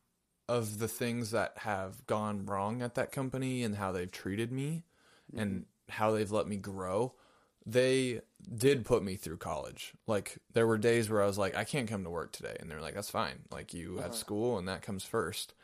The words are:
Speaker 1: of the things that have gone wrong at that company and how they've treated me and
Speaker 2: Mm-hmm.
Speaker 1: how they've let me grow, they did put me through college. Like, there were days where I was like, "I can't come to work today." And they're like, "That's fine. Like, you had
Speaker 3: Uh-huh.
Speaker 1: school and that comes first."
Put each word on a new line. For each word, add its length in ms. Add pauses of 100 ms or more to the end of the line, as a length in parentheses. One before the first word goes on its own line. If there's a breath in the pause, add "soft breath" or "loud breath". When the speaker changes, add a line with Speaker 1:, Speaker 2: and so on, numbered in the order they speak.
(480)
Speaker 1:
of 300
the 100
things 420
that 280
have 480
gone 400
wrong 360
at 140
that 160
company 500
and 140
how 160
they've 180
treated 420
me 320 (500 soft breath)
and 160 (120)
Speaker 2:
Mm-hmm. 300
Speaker 1:
how 180
they've 200
let 180
me 80
grow, 580 (500 soft breath)
they 560 (340)
did 300
put 180
me 140
through 220
college. 560 (120)
Like, 320 (140)
there 140
were 120
days 300
where 140
I 40
was 120
like, 160
"I 100
can't 240
come 160
to 60
work 220
today." 280
And 100
they're 120
like, 120
"That's 160
fine. 400
Like, 220
you 260
had 80
Speaker 3:
Uh-huh. 80
Speaker 1:
school 440
and 100
that 140
comes 220
first." 600